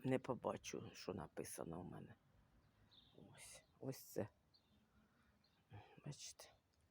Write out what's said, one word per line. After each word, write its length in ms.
не 160
побачу, 720
що 200
написано 680
у 40
мене. 320
Ось, 460
ось 180
це. 300
Бачите? 400